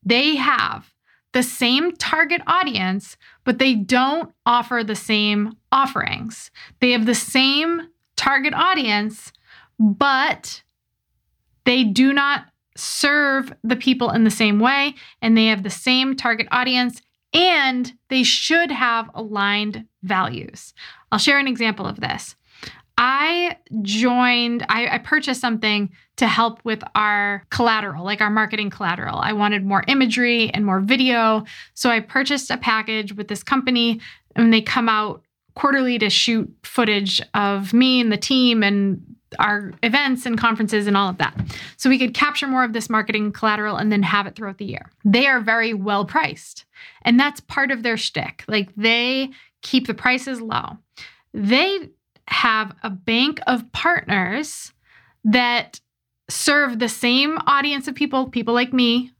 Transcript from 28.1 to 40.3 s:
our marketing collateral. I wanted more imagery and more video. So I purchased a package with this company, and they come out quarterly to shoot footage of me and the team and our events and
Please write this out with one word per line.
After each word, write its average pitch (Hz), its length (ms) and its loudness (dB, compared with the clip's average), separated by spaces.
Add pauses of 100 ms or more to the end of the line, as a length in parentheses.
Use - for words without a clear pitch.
our 214 100 2
marketing 214 380 -2
collateral. - 500 -4
I - 140 0
wanted 208 320 0
more 196 240 2
imagery 240 600 2
and 208 140 0
more 190 140 2
video. 226 680 2 (280)
So - 160 -2
I 233 120 2
purchased 269 500 -2
a 262 80 -4
package 220 560 -2
with 202 140 -10
this 208 140 -8
company, 240 580 0 (360)
and 226 160 6
they 220 80 6
come 226 300 0
out 214 320 -2 (320)
quarterly 262 440 2
to 214 120 2
shoot - 520 0
footage 208 600 0 (100)
of 202 400 0
me 254 280 4
and 226 120 0
the 208 60 0
team 240 440 2
and 202 400 0 (360)
our 208 340 0 (100)
events 254 440 0
and 226 120 -2